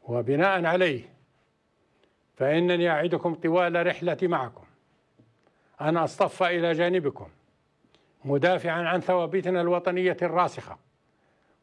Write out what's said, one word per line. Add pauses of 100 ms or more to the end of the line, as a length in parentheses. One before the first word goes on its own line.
وبناء
عليه (1200)
فإنني
أعدكم
طوال
رحلتي
معكم (1160)
أن
أصطف
إلى
جانبكم (960)
مدافعا
عن
ثوابتنا
الوطنية
الراسخة، (840)